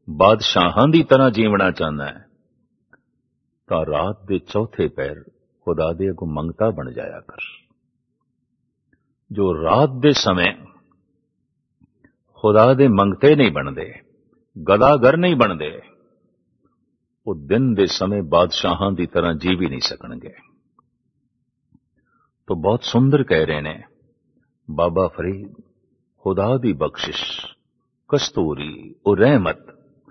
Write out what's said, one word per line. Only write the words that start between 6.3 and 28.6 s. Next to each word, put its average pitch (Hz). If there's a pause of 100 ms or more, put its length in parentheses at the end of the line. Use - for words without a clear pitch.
ਬਣ 69
ਜਾਇਆ -
ਕਰ। - (1900)
ਜੋ 92
ਰਾਤ 117
ਦੇ 131
ਸਮੇਂ 92 (1800)
ਖੁਦਾ 110
ਦੇ 135
ਮੰਗਤੇ 101
ਨਹੀਂ 131
ਬਣਦੇ, 71 (760)
ਗਦਾਗਰ 131
ਨਹੀਂ 175
ਬਣਦੇ, 85 (1500)
ਉਹ 98
ਦਿਨ 104
ਦੇ 98
ਸਮੇਂ 95
ਬਾਦਸ਼ਾਹਾਂ 85
ਦੀ 87
ਤਰ੍ਹਾਂ 85
ਜੀ 85
ਵੀ 87
ਨਹੀਂ 67
ਸਕਣਗੇ। - (2250)
ਤੋ 98
ਬਹੁਤ 98
ਸੁੰਦਰ 135
ਕਹਿ 80
ਰਹੇ 76
ਨੇ 78 (880)
ਬਾਬਾ 85
ਫਰੀਦ, 98 (640)
ਖੁਦਾ 101
ਦੀ 117
ਬਖਸ਼ਿਸ਼, - (640)
ਕਸਤੂਰੀ, 73 (100)